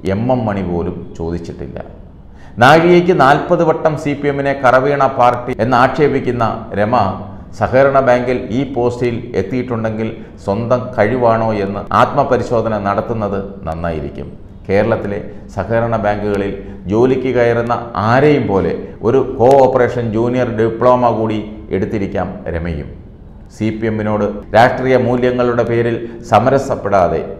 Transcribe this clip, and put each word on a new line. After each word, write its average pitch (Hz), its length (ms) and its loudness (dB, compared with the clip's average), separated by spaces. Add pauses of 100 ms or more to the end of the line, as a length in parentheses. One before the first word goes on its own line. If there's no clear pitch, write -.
(140)
എം 101 60 -2 (140)
എം 123 140 0
മണി 98 200 -2
പോലും 87 300 -4 (200)
ചോദിച്ചിട്ടില്ല. 82 600 -8 (840)
നാഴികയ്ക്ക് 175 600 6
നാൽപത് 151 480 4
വട്ടം 165 320 0
സി 147 180 -2
പി 147 120 -2
എമ്മിനെ 139 200 -2 (120)
കറവീണ 135 400 4 (160)
പാർട്ടി 123 340 2 (100)
എന്ന് 127 200 0
ആക്ഷേപിക്കുന്ന 127 640 0 (340)
രമ 107 160 0 (640)
സഹകരണ 135 480 4
ബാങ്കിൽ 123 300 2 (200)
ഈ - 20 0 (140)
പോസ്റ്റിൽ 120 420 -2 (240)
എത്തിയിട്ടുണ്ടെങ്കിൽ 113 680 -4 (340)
സ്വന്തം 117 380 0 (160)
കഴിവാണോ 113 500 2 (180)
എന്ന് 98 160 -6 (200)
ആത്മപരിശോധന 120 760 0 (100)
നടത്തുന്നത് 101 520 -2 (280)
നന്നായിരിക്കും. 80 600 -6 (400)
കേരളത്തിലെ 101 520 0 (360)
സഹകരണ 113 400 -2 (100)
ബാങ്കുകളിൽ 101 480 -2 (380)
ജോലിക്ക് 127 460 2
കയറുന്ന 117 400 2 (340)
ആരെയും 135 400 4
പോലെ 87 220 2 (360)
ഒരു 131 120 4 (180)
കോഓപ്പറേഷൻ 123 680 4 (120)
ജൂനിയർ 123 340 0 (100)
ഡിപ്ലോമ 120 560 2
കൂടി 110 220 -2 (380)
എടുത്തിരിക്കാം 98 520 -4 (260)
രമയും. 82 360 -6 (680)
സി 107 120 0 (100)
പി 117 140 -2
എമ്മിനോട് 104 340 0 (300)
രാഷ്ട്രീയ 127 380 4 (120)
മൂല്യങ്ങളുടെ 123 640 0
പേരിൽ 117 260 0 (340)
സമരസപ്പെടാതെ 101 920 2 (180)